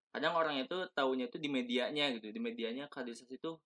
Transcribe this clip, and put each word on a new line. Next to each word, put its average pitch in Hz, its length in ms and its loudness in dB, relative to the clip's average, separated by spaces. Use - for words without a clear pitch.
Kadang 139 220 0
orang 160 240 4
itu 131 200 -2
taunya 131 360 2
itu - 80 -8
di 160 120 -2
medianya 127 640 2
gitu, 107 180 -6
di 110 100 -6
medianya 117 480 -2
kaderisasi 123 480 -8
itu 160 300 -6